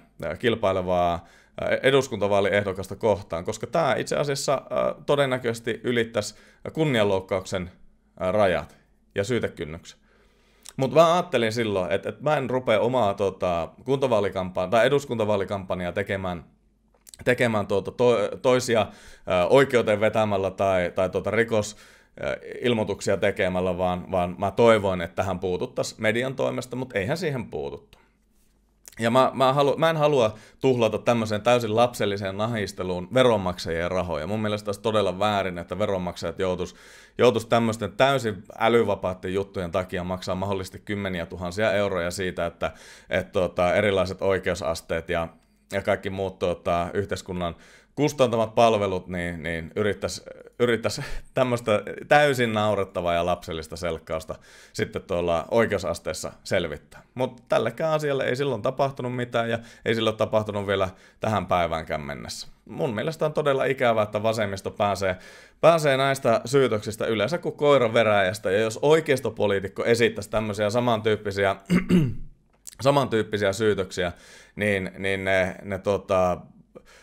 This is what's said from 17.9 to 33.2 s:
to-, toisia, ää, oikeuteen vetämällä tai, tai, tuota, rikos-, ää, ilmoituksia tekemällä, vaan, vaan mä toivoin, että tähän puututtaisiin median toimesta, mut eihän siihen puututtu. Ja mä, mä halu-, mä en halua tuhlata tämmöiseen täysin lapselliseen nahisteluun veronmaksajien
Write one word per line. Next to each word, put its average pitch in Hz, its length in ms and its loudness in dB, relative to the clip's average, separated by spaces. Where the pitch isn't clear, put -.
to-, 113 500 2
toisia, 120 460 2
ää, 90 200 2
oikeuteen 117 520 4
vetämällä 104 520 0
tai, 95 440 0
tai, 92 140 0
tuota, 95 220 -4
rikos-, 110 460 0
ää, 67 160 -4
ilmoituksia 107 560 0
tekemällä, 92 600 0
vaan, 90 340 -2
vaan 90 260 0
mä 98 140 -2
toivoin, 101 500 4
että 85 140 -8
tähän 92 240 -2
puututtaisiin 95 640 -4
median 120 340 0
toimesta, 127 400 -4
mut 127 200 -6
eihän 101 220 -2
siihen 143 280 -4
puututtu. - 520 -10
Ja 113 120 0
mä, 131 220 4
mä 131 200 2
halu-, 143 240 2
mä 165 120 2
en 160 80 -2
halua 143 400 2
tuhlata 117 360 2
tämmöiseen 107 440 0
täysin 117 340 2
lapselliseen 104 640 0
nahisteluun 92 760 -4
veronmaksajien 90 800 2